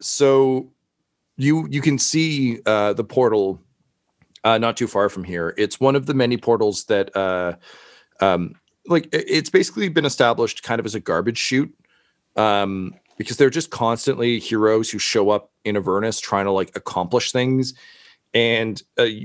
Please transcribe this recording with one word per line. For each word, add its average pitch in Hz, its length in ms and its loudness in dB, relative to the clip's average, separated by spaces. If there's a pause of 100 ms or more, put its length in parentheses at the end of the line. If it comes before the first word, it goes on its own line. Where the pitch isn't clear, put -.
so 135 680 2 (680)
you, 156 340 0
you 143 80 -2
can 139 180 2
see, 143 680 0
uh, 107 260 2
the 104 140 -4
portal, 104 560 0 (840)
uh, 113 140 4
not 113 180 0
too 120 120 -4
far 101 200 0
from 95 160 -8
here. 85 340 -6
It's 104 220 -2
one 135 160 4
of 135 120 -2
the 139 60 -2
many 123 220 2
portals 110 540 0
that, 98 260 0
uh, 92 380 -2 (680)
um, 90 360 0 (300)
like, 165 280 0
i-, - 120 0
it's 156 240 -2
basically 190 380 0
been 160 160 0
established 117 580 0
kind 117 200 -4
of 110 40 -4
as 107 80 -8
a 113 60 -4
garbage 95 380 -2
chute, - 360 0 (640)
um, 98 580 0 (240)
because 107 200 -8
they're 139 120 6
just 160 200 -4
constantly 117 720 -2
heroes 110 500 0
who 107 100 -6
show 101 300 0
up 104 220 0 (120)
in 104 140 -2
Avernus 101 420 -2
trying 98 280 -2
to, 98 40 0
like, 95 240 -2
accomplish 95 560 -4
things. 127 420 -2 (600)
And, 113 480 0 (160)
uh, 120 100 4 (180)